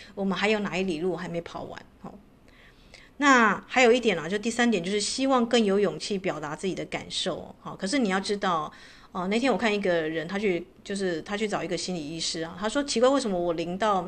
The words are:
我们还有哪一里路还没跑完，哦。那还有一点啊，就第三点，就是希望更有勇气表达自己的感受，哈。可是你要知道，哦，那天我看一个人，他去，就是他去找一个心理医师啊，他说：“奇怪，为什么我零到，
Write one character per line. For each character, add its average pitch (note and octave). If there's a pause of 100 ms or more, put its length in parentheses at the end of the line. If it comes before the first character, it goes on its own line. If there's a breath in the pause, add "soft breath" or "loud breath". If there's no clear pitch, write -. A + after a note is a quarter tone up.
(140 loud breath)
我 G3
们 F#3+
还 G3+
有 G#3+
哪 F3
一 F#3+
里 E3+
路 F3
还 F3
没 E3+
跑 -
完， - (220)
哦。 - (1040 loud breath)
那 A#3+
还 C4
有 A#3
一 B3
点 A3+
啊， E3
就 G#3
第 A3
三 A#3+
点， F#3
就 F#3
是 G#3
希 C4
望 C4
更 A#3
有 G3
勇 E3
气 G3
表 D3+
达 D3+
自 F#3+
己 E3
的 D3+
感 -
受， -
哈。 D3+
可 F#3+
是 C#4+
你 A3+
要 F#3+
知 G3+
道， F3 (400 loud breath)
哦， F#3
那 G#3+
天 C4+
我 A3+
看 G#3+
一 G3+
个 E3+
人， D#3+
他 G3
去， F#3 (180)
就 G3+
是 F#3+
他 G3+
去 A3
找 E3
一 E3
个 F3
心 F3+
理 D#3+
医 D#3+
师 D#3+
啊， E3+
他 G#3+
说 C#4+
：“奇 C#4
怪， B3
为 C4+
什 G#3+
么 F3+
我 F3
零 E3+
到， G3+